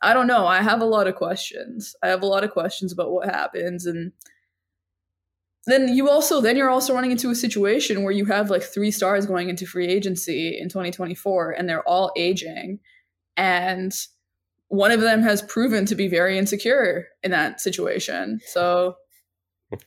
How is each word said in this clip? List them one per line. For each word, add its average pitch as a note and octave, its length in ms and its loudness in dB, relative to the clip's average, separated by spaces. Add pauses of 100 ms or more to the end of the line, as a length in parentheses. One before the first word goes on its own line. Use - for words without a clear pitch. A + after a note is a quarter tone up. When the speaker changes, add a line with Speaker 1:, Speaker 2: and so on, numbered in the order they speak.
Speaker 1:
I G#3+ 100 4
don't B3 140 4
know. A#3 180 4
I F#3 160 4
have A3 180 2
a A3+ 60 0
lot G#3+ 220 2
of F#3 80 -2
questions. - 880 -8
I F#3 60 0
have F#3 120 0
a G3 60 -2
lot G3 160 2
of G#3 80 -4
questions F#3 420 -4
about F3+ 180 -2
what F#3 160 -2
happens. F3 600 -4
And E3+ 240 -6 (1500)
then C4 240 4
you C4+ 200 4
also, D4 320 4
then A#3 160 4
you're C4+ 120 2
also C4 240 2
running B3+ 180 0
into B3 200 -2
a A#3 40 0
situation G#3+ 680 0
where G3 100 0
you G3+ 120 0
have, G3+ 260 0
like, F3 120 0
three G#3 280 -2
stars G3+ 340 0
going F#3 240 -2
into F#3 160 -6
free F3+ 220 -4
agency F3 720 -2
in F3 120 -8
twenty F3+ 220 -6
twenty-four, F3+ 600 -4
and F3 160 -4
they're E3 220 -4
all F3+ 260 2
aging. F3 640 -4 (560)
And F#3 560 0 (760)
one G3+ 240 4
of A3+ 100 4
them A3 220 4
has G#3 180 2
proven A3 460 0
to G#3+ 80 0
be G3 120 0
very F3+ 300 2
insecure G3+ 720 0 (160)
in F#3+ 80 0
that D3+ 280 0
situation. F3 840 -4
So F3+ 500 0 (760)
Speaker 2:
<laughs> - 20 -8
Speaker 1:
at - 140 -12